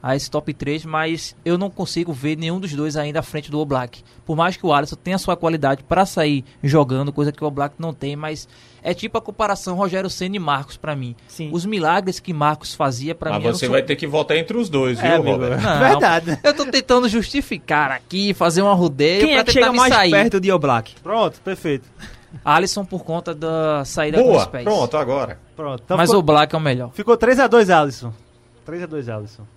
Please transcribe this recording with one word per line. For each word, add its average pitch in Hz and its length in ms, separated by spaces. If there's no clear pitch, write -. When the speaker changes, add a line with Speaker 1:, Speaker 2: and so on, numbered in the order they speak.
Speaker 1:
a 127 120
esse 143 160
top 147 220
três, 147 320
mas 156 500
eu 170 100
não 190 140
consigo 175 420
ver 147 240
nenhum 165 240
dos 185 140
dois 147 220
ainda 151 240
à - 20
frente 151 280
do 147 80
Oblak. 135 440
Por 160 100
mais 170 200
que - 100
o 160 60
Alisson 143 240
tenha 185 200
sua 180 180
qualidade 151 480
pra 180 220
sair 151 400
jogando, 143 480
coisa 147 220
que 147 100
o 156 40
Oblak 143 320
não 165 160
tem, 139 220
mas 156 300
é 170 100
tipo 180 240
a 220 40
comparação 202 560
Rogério 190 340
Ceni 185 260
e 202 40
Marcos 143 360
pra 156 180
mim. 123 220
Speaker 2:
Sim. 156 240
Speaker 1:
Os 170 140
milagres 185 560
que 175 140
Marcos 151 400
fazia 139 400
pra 160 160
Speaker 3:
Mas 104 100
Speaker 1:
mim - 60
eram 117 120
Speaker 3:
você - 80
Speaker 1:
su- 120 60
Speaker 3:
vai 135 100
ter 143 140
que 160 100
votar 151 300
entre 165 220
os 226 100
dois, 131 340
Speaker 4:
É, - 0
Speaker 3:
viu, 170 200
Speaker 4:
amigo? - 80
Speaker 3:
Robert? - 200
Speaker 1:
Não, 175 180
Speaker 4:
Verdade. 170 640
Speaker 1:
eu 294 100
tô 294 120
tentando 247 420
justificar 196 840
aqui, 190 440
fazer 170 260
uma 202 140
rodeio 165 500
Speaker 2:
Quem 311 80
Speaker 1:
pra 269 80
Speaker 2:
é - 40
que 240 100
Speaker 1:
tentar 262 120
Speaker 2:
chega 247 60
Speaker 1:
me 240 60
Speaker 2:
mais 254 160
Speaker 1:
sair. 196 160
Speaker 2:
perto 202 280
de 190 140
Oblak? 139 500
Speaker 4:
Pronto, 196 380
perfeito. 180 480
Speaker 1:
Alisson 180 400
por 180 180
conta 170 320
da 156 500
saída 156 340
Speaker 3:
Boa, 247 160
Speaker 1:
com 135 40
os 95 80
pés. 123 180
Speaker 3:
pronto, 175 320
agora. 131 420
Speaker 4:
Pronto, 139 280
então 185 120
Speaker 1:
Mas 240 140
Speaker 4:
ficou, 208 100
Speaker 1:
o - 20
Black 151 320
é 160 40
o - 20
melhor. 123 340
Speaker 4:
ficou 226 220
três 247 240
a 262 80
dois, 214 220
Alisson. 143 420
Três 170 180
a 180 40
dois, 151 220
Alisson. 107 340